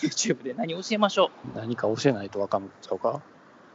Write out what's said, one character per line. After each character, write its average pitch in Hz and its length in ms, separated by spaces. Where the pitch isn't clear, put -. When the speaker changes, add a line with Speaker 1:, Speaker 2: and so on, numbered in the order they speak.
Speaker 1:
ー、 311 80
YouTube - 340
で 127 120
何 165 200
教 180 60
え 214 80
ま 208 120
し - 100
ょ 175 100
う。 117 40
Speaker 2:
何 113 180
か - 100
教 139 140
え - 20
な 101 120
い 95 60
と 98 120
あ 98 60
か 104 100
ん 98 40
の 98 60
ち - 80
ゃ 95 60
う - 20
か。 120 240